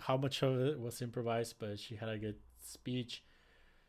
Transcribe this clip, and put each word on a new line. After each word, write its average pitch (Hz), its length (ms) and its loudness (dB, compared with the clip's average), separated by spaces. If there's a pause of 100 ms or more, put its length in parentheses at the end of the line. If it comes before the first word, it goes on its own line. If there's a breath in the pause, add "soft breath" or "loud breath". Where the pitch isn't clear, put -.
how 131 140 4
much 135 260 0
of 127 180 6
it 143 180 4
was 117 240 -4
improvised, 117 560 0
but 104 220 -4
she - 160 -8
had 110 120 -4
a 110 100 -2
good 107 180 -2 (280)
speech. - 600 -4 (640 soft breath)